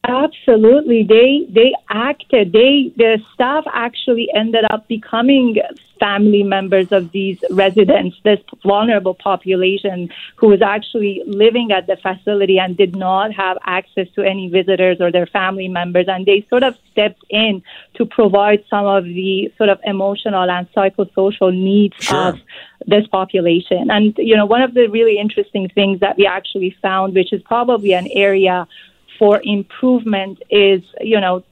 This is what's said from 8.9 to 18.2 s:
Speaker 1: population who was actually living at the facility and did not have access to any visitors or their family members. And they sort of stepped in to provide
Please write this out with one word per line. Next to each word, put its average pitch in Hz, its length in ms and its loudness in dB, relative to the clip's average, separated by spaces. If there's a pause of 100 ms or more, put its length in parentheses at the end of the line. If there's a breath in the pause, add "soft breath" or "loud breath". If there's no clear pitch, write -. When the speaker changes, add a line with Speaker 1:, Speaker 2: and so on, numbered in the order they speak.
Speaker 1:
population 185 960 -4 (280 loud breath)
who 220 100 4
was 196 160 6
actually 208 640 -4
living 220 440 -6
at 185 140 -2
the 190 120 -4
facility 196 600 -2
and 180 180 -2
did 185 200 0
not 190 360 -2
have 190 360 -6
access 185 480 -6
to 202 80 -4
any 190 260 -4
visitors 185 500 0
or 175 120 0
their 175 160 -2
family 190 400 -4
members. 180 400 -2
And 185 180 -6
they 202 240 0
sort 247 140 0
of 262 120 -2 (160)
stepped 208 380 -4
in 208 320 -2 (320 loud breath)
to - 100 -4
provide 208 680 2